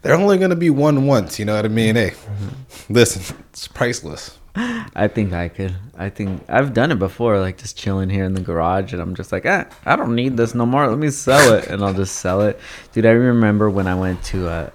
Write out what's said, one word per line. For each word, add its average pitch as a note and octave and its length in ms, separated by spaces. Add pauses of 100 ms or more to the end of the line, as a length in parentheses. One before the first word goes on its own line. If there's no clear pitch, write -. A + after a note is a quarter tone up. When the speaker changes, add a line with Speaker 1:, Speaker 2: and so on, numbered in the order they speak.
Speaker 1:
They're C#3+ 140
only G3 240
gonna F3+ 180
be E3+ 140
one C#3 340
once, A2+ 340
you G#2 60
know G#2+ 100
what G#2+ 80
I A2 60
mean? A2 260
Hey, A#2 160
Speaker 2:
Mm-hmm. G#2 800
Speaker 1:
listen, A2 440 (140)
it's - 180
priceless. - 680 (160)
Speaker 2:
I A3+ 540
think G2+ 240
I F2 160
could. F#2 280 (220)
I F#2+ 120
think F#2+ 400
I've C3+ 240
done B2+ 180
it A2+ 80
before, G2+ 400
like, F#2 180
just - 200
chilling F#2+ 320
here G2 160
in F#2+ 80
the F#2 80
garage, F2+ 500
and F2 100
I'm F2+ 140
just F2+ 160
like, F#2 140
"Ah, F#3+ 200 (200)
I D#3 100
don't A#2 180
need B2 220
this A#2 180
no A#2+ 120
more. C3+ 240
Let A2+ 80
me D3+ 120
sell C3 440
it," - 140
and G2 140
I'll G2 120
just F#2+ 240
sell F#2 240
it. G#2 180 (320)
Dude, A2+ 140
I A2+ 60
remember A2+ 580
when F#2+ 180
I F#2 80
went F#2 300
to F#2 240
a E2 260